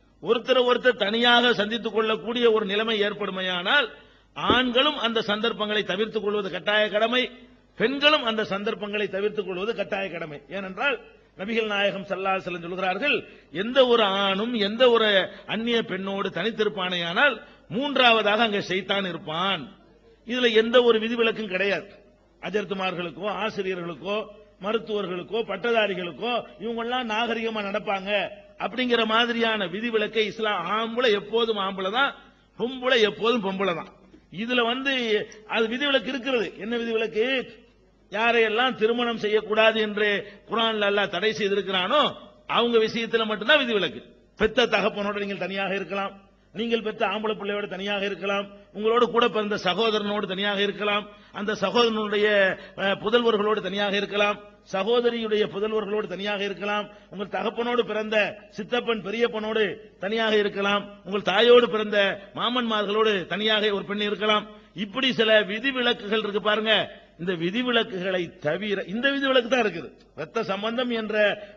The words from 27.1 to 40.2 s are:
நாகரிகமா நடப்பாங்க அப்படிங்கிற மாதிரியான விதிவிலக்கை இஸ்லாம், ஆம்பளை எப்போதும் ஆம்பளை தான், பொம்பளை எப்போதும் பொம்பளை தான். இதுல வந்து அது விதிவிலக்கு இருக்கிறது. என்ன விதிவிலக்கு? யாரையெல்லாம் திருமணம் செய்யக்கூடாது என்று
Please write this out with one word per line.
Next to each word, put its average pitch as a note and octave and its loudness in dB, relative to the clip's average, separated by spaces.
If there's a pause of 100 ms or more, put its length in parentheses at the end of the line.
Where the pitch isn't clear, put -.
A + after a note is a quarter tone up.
நாகரிகமா A3+ -2
நடப்பாங்க G3 -4 (480)
அப்படிங்கிற A#3 0
மாதிரியான A3+ 2
விதிவிலக்கை G#3+ -2
இஸ்லாம், G3+ -2
ஆம்பளை A3+ 0
எப்போதும் A3 0
ஆம்பளை F#3+ -2
தான், B3+ 0 (440)
பொம்பளை B3 0
எப்போதும் G#3 2
பொம்பளை F#3+ 0
தான். D3 -10 (440)
இதுல A#3 0
வந்து C4 0 (520)
அது A3+ 0
விதிவிலக்கு C4 0
இருக்கிறது. B3+ -2
என்ன A3+ -6
விதிவிலக்கு? A3+ -2 (840)
யாரையெல்லாம் A3+ 2
திருமணம் A#3 0
செய்யக்கூடாது G#3+ 4
என்று G#3 0 (400)